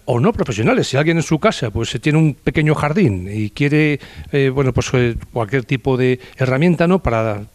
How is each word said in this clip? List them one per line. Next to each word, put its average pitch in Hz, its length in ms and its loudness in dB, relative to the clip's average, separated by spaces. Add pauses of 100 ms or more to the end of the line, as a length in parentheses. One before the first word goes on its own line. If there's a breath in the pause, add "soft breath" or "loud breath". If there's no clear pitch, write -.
o 120 140 0
no 190 140 2
profesionales. 139 540 0
Si 127 100 -2
alguien 160 200 2
en 160 60 0
su 156 160 0
casa, 127 320 -2
pues, 113 220 -4
eh, 117 60 -6
tiene 151 180 2
un 156 180 4
pequeño 151 400 0
jardín 147 560 0
y 107 180 -4
quiere, 143 500 0 (320 loud breath)
eh, 139 220 2
bueno, 131 200 0
pues, - 200 -2
eh, 123 220 2 (160)
cualquier 120 320 -2
tipo 131 320 -2
de 127 240 0 (180 loud breath)
herramienta, 147 500 2
¿no?, 185 160 2
para 110 520 -2